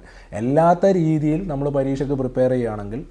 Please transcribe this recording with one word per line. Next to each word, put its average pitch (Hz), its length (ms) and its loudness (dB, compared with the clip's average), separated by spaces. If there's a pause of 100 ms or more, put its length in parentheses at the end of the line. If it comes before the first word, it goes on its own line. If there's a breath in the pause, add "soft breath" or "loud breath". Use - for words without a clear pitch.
(340 loud breath)
അല്ലാത്ത 160 520 2
രീതിയിൽ 160 640 2
നമ്മൾ 143 220 -4
പരീക്ഷയ്ക്ക് 139 440 -2
പ്രിപ്പയർ 127 380 0
ചെയ്യുകയാണെങ്കിൽ 113 600 -4